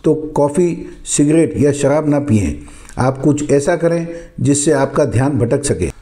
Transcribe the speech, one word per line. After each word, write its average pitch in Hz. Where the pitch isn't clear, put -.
तो 156
कॉफ़ी, 165
सिगरेट 151
या 135
शराब 147
ना 143
पिएं। 92
आप 127
कुछ 147
ऐसा 143
करें 165
जिससे 143
आपका 135
ध्यान 127
भटक 120
सके। 87